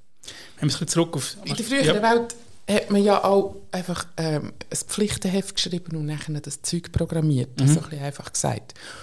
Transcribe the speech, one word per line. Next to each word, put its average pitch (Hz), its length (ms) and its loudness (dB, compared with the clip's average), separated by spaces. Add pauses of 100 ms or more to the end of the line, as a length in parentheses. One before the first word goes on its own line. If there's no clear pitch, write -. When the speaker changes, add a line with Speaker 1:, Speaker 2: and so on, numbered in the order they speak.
(240)
Speaker 1:
Wenn - 100 -16
wir - 300 -12
ein 151 40 4
bisschen 151 200 -2
zurück 170 280 2
auf - 300 -4
Speaker 2:
In - 100 -4
der 226 100 -4
früheren 208 380 4
Speaker 1:
Ja. 226 80 6
Speaker 2:
Welt 233 240 2 (340)
hat 208 220 2
man 202 120 6
ja 202 200 6
auch 196 320 4 (160)
einfach, 180 360 -4 (100)
ähm, 156 360 -2 (160)
ein - 80 -4
Pflichtenheft 196 800 -2
geschrieben 170 400 -4
und 151 100 -4
nachher 151 360 -4
das - 200 -8
Zeug - 300 -4
programmiert, 156 680 2
Speaker 1:
Mhm. 135 80 6
Speaker 2:
so 151 120 8
ein 151 100 -10
bisschen 147 140 -8
einfach - 300 -8
gesagt. - 400 -2 (300)